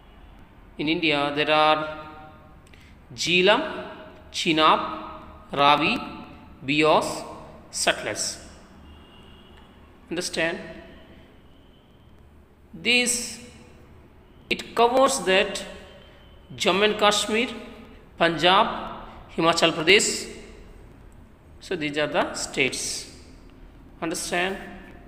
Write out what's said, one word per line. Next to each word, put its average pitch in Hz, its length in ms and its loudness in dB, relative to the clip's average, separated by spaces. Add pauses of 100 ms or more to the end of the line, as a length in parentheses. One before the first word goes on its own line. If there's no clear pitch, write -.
(760)
in 151 100 -4
India, 147 480 0
there 147 160 0
are 151 560 2 (1040)
Jhelum, 180 760 2 (420)
Chenab, - 800 2 (400)
Ravi, 147 460 4 (680)
Beas, 151 580 2 (480)
Sutlej. - 680 -4 (1700)
Understand? 175 500 -4 (2250)
This, 233 680 0 (1120)
it - 240 -8
covers 254 460 4
that 190 440 0 (880)
Jammu 190 300 2
and 214 140 0
Kashmir, 214 500 2 (720)
Punjab, 175 480 4 (680)
Himachal 165 360 4
Pradesh. 165 600 2 (1300)
So - 160 -8
these 151 220 -4
are 151 100 2
the 170 280 -2
states. - 760 -4 (880)
Understand? 180 580 -4 (500)